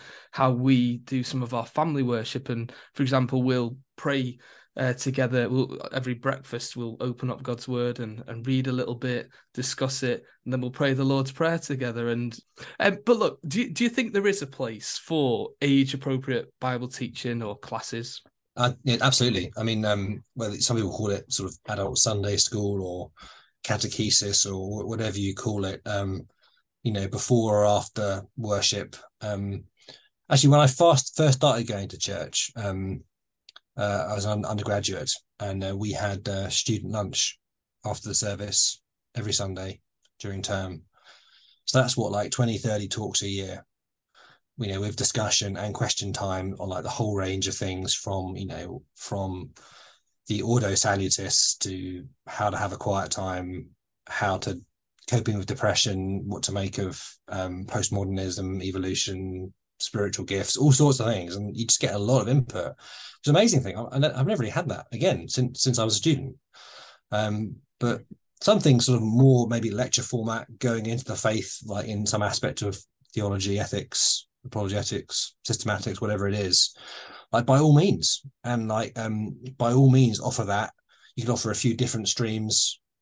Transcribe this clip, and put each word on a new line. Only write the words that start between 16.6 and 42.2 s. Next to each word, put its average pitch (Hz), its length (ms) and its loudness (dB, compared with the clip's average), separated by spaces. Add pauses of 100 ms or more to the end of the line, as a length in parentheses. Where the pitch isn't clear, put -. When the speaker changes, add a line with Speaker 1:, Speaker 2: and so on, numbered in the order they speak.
Speaker 1:
teaching 120 540 -6
or 104 160 -8
classes? - 640 -8 (360)
Speaker 2:
Uh, 123 140 2 (120)
yeah, 117 180 2
absolutely. 117 560 2
I 110 60 -2
mean, 110 220 0
um, 104 380 0 (100)
whether 107 220 -4
some - 220 2
people 101 140 0
call 107 180 -2
it - 220 -4
sort 95 180 -4
of - 80 -14 (100)
adult 101 300 -2
Sunday 101 400 2
school 101 440 0
or 90 300 -6 (520)
catechesis 104 800 0
or 98 380 -6
wh-, 95 40 -8
whatever 110 320 -2
you 98 160 -2
call 101 300 -2
it, 95 200 -6
um, 98 420 -4 (580)
you 117 80 0
know, 98 140 -2
before 104 560 2
or - 20 6
after 101 560 0 (160)
worship. 104 580 -2 (240)
Um, 101 440 -4 (640)
actually, 139 220 8
when 147 80 8
I 147 80 8
first, 156 500 4
first 139 220 6
started 117 280 2
going 98 220 -4
to - 80 -14
church, - 580 -4
um, 95 460 -4 (720)
uh, 101 360 -2
I - 20 -4
was 104 120 -2
an 104 200 0
undergraduate, 101 640 -2 (280)
and, 98 240 -4
uh, 98 120 -4
we 104 180 -4
had, 101 360 -4
uh, 98 200 -4
student 98 440 -2
lunch - 460 -2 (440)
after 104 240 -6
the 101 60 -8
service 101 680 0 (340)
every 104 180 -4
Sunday 95 480 -4 (380)
during 98 240 -6
term. 95 400 -4 (800)
So 131 160 4
that's 123 160 0
what, 104 140 -2
like, 101 200 -2